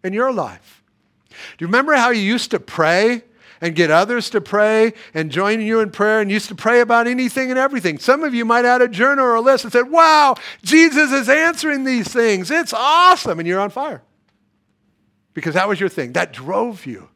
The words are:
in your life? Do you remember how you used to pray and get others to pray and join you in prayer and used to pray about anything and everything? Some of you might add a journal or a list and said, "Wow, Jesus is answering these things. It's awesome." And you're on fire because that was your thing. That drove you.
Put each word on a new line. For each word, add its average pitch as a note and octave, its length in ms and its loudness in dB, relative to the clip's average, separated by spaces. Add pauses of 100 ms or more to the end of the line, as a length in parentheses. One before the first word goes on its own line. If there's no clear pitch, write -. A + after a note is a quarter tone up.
in F#3 80 -6
your B3 200 -2
life? C3+ 520 -10 (440)
Do - 80 -20 (220)
you E3 80 -8
remember C4+ 280 0
how B3 160 2
you A3+ 120 -2
used A3 300 -2
to - 80 -4
pray G3 640 0 (380)
and E3 140 -6
get D#3+ 160 2
others G#3 400 2
to G#3 100 -2
pray G#3+ 540 0 (180)
and D#3 180 -6
join G3+ 300 -2
you A3 200 0
in G#3 100 -2
prayer G#3+ 300 0
and G3+ 100 -4
used G#3 180 -4
to G3 60 -14
pray A#3+ 260 2
about A#3 260 2
anything B3+ 440 -4
and B3+ 80 -2
everything? A3 400 -2
Some C#4+ 240 0
of D4 100 -4
you A#3 120 -2
might A#3+ 200 2
add B3 180 2
a A#3+ 60 2
journal C4 360 0
or A#3+ 100 2
a A3+ 60 0
list B3+ 240 2
and A3 80 -10
said, B3 180 0
"Wow, D#4 460 4 (260)
Jesus D4+ 500 4
is C4 160 -2
answering D4+ 560 0
these B3+ 240 -2
things. G#3 420 -2
It's D#4+ 220 -2
awesome." D4 680 2
And E3+ 80 -8
you're F#3 140 -2
on G3+ 80 -4
fire B3 340 -10 (1300)
because D#3 200 -6
that F#3 140 0
was G3+ 100 -4
your F#3+ 120 -2
thing. B2+ 240 -8
That E3+ 180 -4
drove F#3 540 -6
you. F#2+ 300 -14